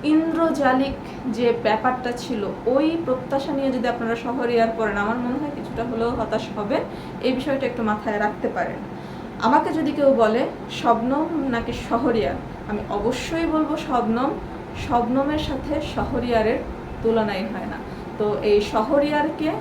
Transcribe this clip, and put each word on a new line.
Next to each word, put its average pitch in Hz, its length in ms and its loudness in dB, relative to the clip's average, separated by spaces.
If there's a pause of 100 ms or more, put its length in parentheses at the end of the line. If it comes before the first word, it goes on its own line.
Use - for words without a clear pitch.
(120)
ইন্দ্রজালিক 285 840 2 (400)
যে 240 100 2 (200)
ব্যাপারটা 240 440 2 (120)
ছিল, 214 200 -4 (320)
ওই 302 120 6 (180)
প্রত্যাশা 269 520 -2
নিয়ে 269 200 2
যদি 240 160 0
আপনারা 226 220 -2 (100)
শহরিয়ার 233 520 2
পড়েন, 214 280 0
আমার 233 200 0
মনে 247 160 -2
হয় 294 160 -4
কিছুটা - 340 -6
হলেও 233 280 0
হতাশ 220 260 -2 (120)
হবেন। 220 260 0 (440)
এই 262 120 4
বিষয়টা 269 320 -2
একটু 233 200 -4
মাথায় 214 340 -2
রাখতে 208 320 -2
পারেন। - 240 -4 (680)
আমাকে 311 220 4 (100)
যদি 285 200 0
কেউ 277 120 6 (120)
বলে 226 200 4 (380)
শবনম 254 460 2 (280)
নাকি 226 180 -2 (160)
শহরিয়ার, 233 500 2 (320)
আমি 208 120 -2 (160)
অবশ্যই 320 560 0
বলবো 302 200 0 (140)
শবনম। 247 420 2 (560)
শবনমের 269 600 2
সাথে 285 260 -4 (200)
শহরিয়ারের 240 640 2 (440)
তুলনাই 214 500 2
হয় 208 200 -6
না। 208 60 -8 (400)
তো 208 80 2 (240)
এই 208 80 8 (140)
শহরিয়ারকে 294 760 2 (100)